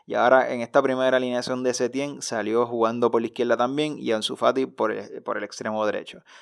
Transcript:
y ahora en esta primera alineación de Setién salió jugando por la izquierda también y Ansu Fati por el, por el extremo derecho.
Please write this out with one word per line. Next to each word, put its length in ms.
y 80
ahora 400
en 80
esta 180
primera 380
alineación 440
de 120
Setién 480
salió 440
jugando 440
por 100
la 60
izquierda 320
también 400
y 140
Ansu 240
Fati 280
por 260
el, 320
por 140
el 80
extremo 400
derecho. 380